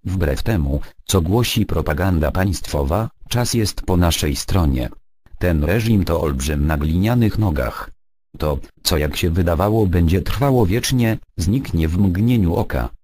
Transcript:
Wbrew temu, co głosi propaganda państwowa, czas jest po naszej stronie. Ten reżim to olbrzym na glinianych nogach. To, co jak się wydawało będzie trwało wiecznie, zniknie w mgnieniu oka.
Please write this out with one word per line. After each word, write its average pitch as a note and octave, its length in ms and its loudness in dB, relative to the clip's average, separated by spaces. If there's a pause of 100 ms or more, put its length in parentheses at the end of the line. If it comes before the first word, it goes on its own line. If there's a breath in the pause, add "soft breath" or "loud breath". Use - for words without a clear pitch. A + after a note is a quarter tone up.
Wbrew F2 380 -2
temu, D2 360 0 (260 loud breath)
co F#2 160 2
głosi G#2+ 440 2
propaganda D#2+ 640 0
państwowa, F2+ 800 -2 (200)
czas A#2+ 240 -2
jest A2+ 280 -2
po F2+ 160 0
naszej D#2 380 2
stronie. C2+ 540 0 (500)
Ten F2 240 0
reżim G#2 420 2
to E2 160 0
olbrzym D2 460 -2
na D#2 100 0
glinianych G2+ 600 0
nogach. D2+ 540 -2 (460)
To, D2 220 -2 (240)
co E2+ 140 0
jak D2 200 -2
się F2 120 0
wydawało F2+ 580 2
będzie E2+ 340 2
trwało B2+ 440 2
wiecznie, A#2 520 0 (200)
zniknie F2+ 500 0
w E2 100 -2
mgnieniu G2+ 580 2
oka. - 340 -2 (140)